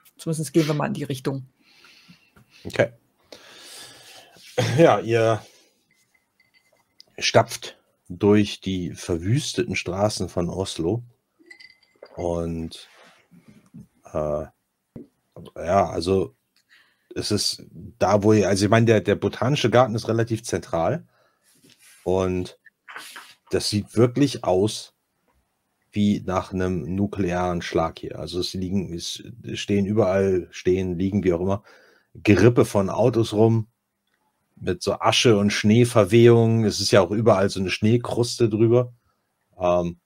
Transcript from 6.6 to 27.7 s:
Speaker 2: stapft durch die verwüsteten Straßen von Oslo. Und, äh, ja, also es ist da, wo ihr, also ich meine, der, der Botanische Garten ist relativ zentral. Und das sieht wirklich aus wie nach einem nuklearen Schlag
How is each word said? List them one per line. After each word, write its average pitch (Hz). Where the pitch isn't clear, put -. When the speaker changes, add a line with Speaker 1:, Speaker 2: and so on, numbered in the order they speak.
Speaker 2:
stapft -
durch 104
die 90
verwüsteten 95
Straßen 95
von 87
Oslo. 90
Und, 82
äh, 76
ja, 87
also 87
es -
ist -
da, 98
wo 107
ihr, 101
also 101
ich 98
meine, 113
der, 107
der 101
Botanische 117
Garten 120
ist 113
relativ 113
zentral. 92
Und 92
das -
sieht 104
wirklich 123
aus 92
wie 104
nach 92
einem 92
nuklearen 90
Schlag 82